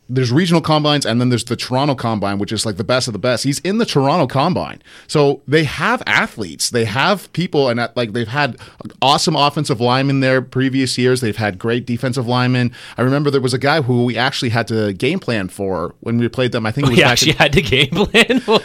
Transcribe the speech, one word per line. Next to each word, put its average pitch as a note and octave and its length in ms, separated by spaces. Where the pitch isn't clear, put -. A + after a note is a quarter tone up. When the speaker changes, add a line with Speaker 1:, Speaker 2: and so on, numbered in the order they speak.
Speaker 1:
there's B2+ 220
regional E3+ 300
combines, D3 460
and A2+ 160
then B2 80
there's A#2 140
the A#2 120
Toronto C3+ 380
Combine, G2+ 440
which G2+ 140
is, G#2+ 140
like, G#2 100
the F#2+ 80
best B2+ 220
of A2+ 80
the G#2 40
best. B2 260
He's C#3 160
in G3+ 180
the A#3 80
Toronto C#3+ 400
Combine. C3 560
So C#3+ 420
they D3+ 160
have G3 420
athletes. G#2 640
They A#2 160
have C#3+ 480
people, D3+ 380
and, A#2 100
uh, A#2 160
like, A#2+ 160
they've A#2 160
had C3+ 300
awesome D#3 340
offensive C#3+ 460
linemen C3+ 400
there C3 220
previous C3 560
years. B2+ 240
They've G#2 140
had G#2 220
great A#2+ 280
defensive B2 400
linemen. B2 460
I A#2 40
remember C#3 280
there C3+ 100
was B2+ 140
a C3 40
guy C#3+ 220
who B2 240
we A#2 140
actually B2+ 320
had A2+ 180
to G#2+ 240
game C3+ 260
plan G#2 300
for F2+ 520
when A#2 180
we A#2 100
played B2 240
them. A2+ 140
I G#2+ 60
think C#3+ 160
it - 20
was A#2+ 60
Speaker 2:
<laughs> - 20
We E3 60
Speaker 1:
back B2+ 80
Speaker 2:
actually C3+ 200
Speaker 1:
in - 60
Speaker 2:
had D3+ 160
to F3+ 80
game C3+ 280
plan A3+ 500
for G#3+ 240